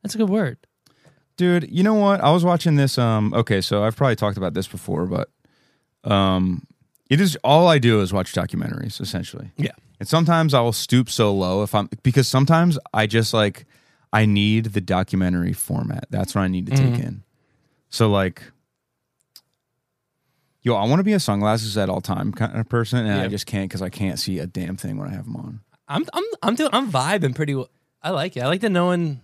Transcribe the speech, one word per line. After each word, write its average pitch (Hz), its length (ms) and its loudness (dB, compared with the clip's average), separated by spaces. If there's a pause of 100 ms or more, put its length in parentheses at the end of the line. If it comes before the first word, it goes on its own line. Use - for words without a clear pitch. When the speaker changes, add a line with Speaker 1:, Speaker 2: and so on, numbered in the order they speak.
Speaker 1:
that's 202 120 -8
a - 20 -4
good 214 120 2
word." 185 280 0 (800)
Speaker 2:
Dude, 175 340 2
you 165 100 0
know 214 140 4
what? 202 260 4
I 143 100 6
was 170 120 4
watching 170 320 4
this, 139 240 2
um, 110 340 2
okay, 104 280 2
so 101 220 0
I've 110 120 0
probably 127 220 2
talked 104 200 -2
about 92 160 -4
this 95 140 -4
before, 90 400 -6
but, - 240 -4 (720)
um, 92 640 0 (420)
it 147 120 4
is, 175 220 2
all 160 260 6
I 156 100 6
do 113 220 4
is 90 100 -2
watch 95 220 -2
documentaries, - 680 -6
essentially. - 560 -10
Speaker 1:
Yeah. - 160 -4 (300)
Speaker 2:
And 104 80 -10
sometimes 160 440 4
I 131 60 4
will 117 140 2
stoop - 360 0
so 104 240 2
low 95 300 0
if 101 100 -4
I'm, 104 140 0 (160)
because 127 240 2
sometimes 160 500 4 (160)
I 107 140 2
just, 113 260 0
like, 104 320 0 (460)
I 110 140 4
need 107 480 2
the 101 80 0
documentary 90 720 0
format. - 580 -6
That's 98 240 -4
what 98 60 0
I 92 80 0
need 92 180 -4
to 120 80 -4
take 135 160 4
Speaker 1:
Mm-hmm. 120 100 -2
Speaker 2:
in. 101 220 -10 (640)
So, 110 220 2
like, 95 320 0 (2250)
yo, 120 140 0
I 101 120 0
wanna 165 160 2
be 214 100 0
a 190 60 2
sunglasses 107 580 -2
at 95 120 0
all 95 120 -4
time 98 300 -4
kind - 260 -4
of 110 120 -6
person, 120 300 -2
and 110 200 -2
I 95 40 -2
Speaker 1:
Yeah. 95 60 -4
Speaker 2:
just 101 180 -8
can't 98 240 -4
'cause 95 100 -8
I 95 80 -6
can't 95 300 -6
see 95 200 -4
a 78 80 -6
damn 92 300 -8
thing 101 200 -8
when 98 120 -8
I - 40 -10
have 98 140 -10
'em 113 80 -10
on. - 240 -12 (280)
Speaker 1:
I'm, 320 260 -4
I'm, 370 100 -4 (180)
I'm 208 140 2
doing, 302 180 0
I'm 240 180 -2
vibing 143 440 0
pretty 147 180 -4
w-, 131 140 -6 (360)
I 165 80 -4
like 165 260 -4
it. 120 40 -6
I 127 60 -2
like 185 140 -2
that 226 100 -2
no 175 140 2
one 170 380 -2